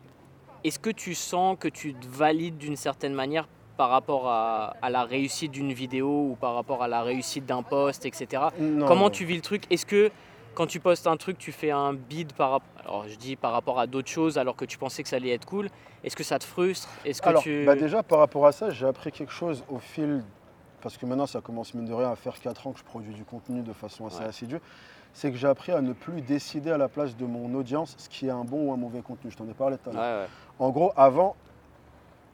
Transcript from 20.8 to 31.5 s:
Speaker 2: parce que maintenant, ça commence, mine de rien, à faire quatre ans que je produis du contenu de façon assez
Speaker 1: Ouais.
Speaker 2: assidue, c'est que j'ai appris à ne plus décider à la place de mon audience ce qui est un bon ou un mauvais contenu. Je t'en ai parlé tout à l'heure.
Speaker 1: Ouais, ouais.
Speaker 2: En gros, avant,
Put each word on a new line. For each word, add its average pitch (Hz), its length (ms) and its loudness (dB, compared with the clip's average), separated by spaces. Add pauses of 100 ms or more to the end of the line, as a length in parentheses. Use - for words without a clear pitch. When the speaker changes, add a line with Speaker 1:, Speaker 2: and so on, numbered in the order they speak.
Speaker 2:
parce - 160 -10
que - 80 -12
maintenant, 131 220 0
ça 120 160 -6
commence, 117 320 -10
mine 117 100 -8
de 113 80 -8
rien, 123 180 0
à 113 60 -4
faire - 240 -10
quatre 123 260 -8
ans 135 60 -8
que - 60 -14
je - 60 -20
produis 110 280 -14
du 107 140 -14
contenu 123 340 -10
de 113 140 -10
façon 107 320 -14
assez 92 140 -10
Speaker 1:
Ouais. - 40 -8
Speaker 2:
assidue, 117 340 -8 (540)
c'est - 180 -4
que 123 60 -6
j'ai 131 120 0
appris 135 240 2
à 151 100 2
ne 127 100 0
plus 165 300 -8
décider 143 480 -2
à 156 80 2
la 135 100 4
place 143 260 -4
de 123 120 -6
mon 120 280 -6
audience 139 440 -4
ce - 100 -20
qui - 180 -8
est 127 40 -2
un 123 140 -4
bon 143 260 -2
ou - 20 -2
un 131 60 -4
mauvais 120 240 -8
contenu. 120 280 -12
Je - 60 -16
t'en 113 120 -12
ai 113 60 -10
parlé 135 220 0
tout 123 140 -12
à - 20 -10
l'heure. 113 100 -2 (160)
Speaker 1:
Ouais, 98 40 -2
ouais. 92 60 -6 (300)
Speaker 2:
En 131 120 2
gros, 165 260 4
avant, 139 400 8 (960)